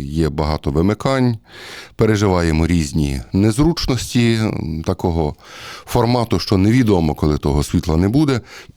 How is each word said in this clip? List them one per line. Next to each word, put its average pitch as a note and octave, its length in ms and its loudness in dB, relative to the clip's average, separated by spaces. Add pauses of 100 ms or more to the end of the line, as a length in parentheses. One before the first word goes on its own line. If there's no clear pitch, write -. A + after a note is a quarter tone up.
є D#2 220 0
багато D2+ 420 -2
вимикань. A2+ 680 0 (580)
Переживаємо F#2 720 2
різні D2 540 0 (120)
незручності, A#2 1000 0
м, E2 520 -4
такого E2 480 -2 (520)
формату, A#2+ 520 0
що - 180 -2
невідомо, G2 580 4
коли D2 240 0
того D2 240 0
світла - 340 0
не F#2 120 4
буде. C3+ 320 2 (360)